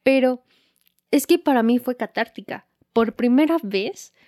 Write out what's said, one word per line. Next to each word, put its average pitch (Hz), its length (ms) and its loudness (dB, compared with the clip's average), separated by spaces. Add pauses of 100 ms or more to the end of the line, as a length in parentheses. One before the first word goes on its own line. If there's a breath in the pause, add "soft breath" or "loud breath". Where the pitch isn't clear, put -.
pero 254 420 2 (680)
es 285 160 0
que 349 100 4
para 277 240 0
mí 233 160 2
fue 247 200 -4
catártica. - 680 -10 (280)
Por 226 220 0
primera 285 460 2
vez, 202 520 -8 (140)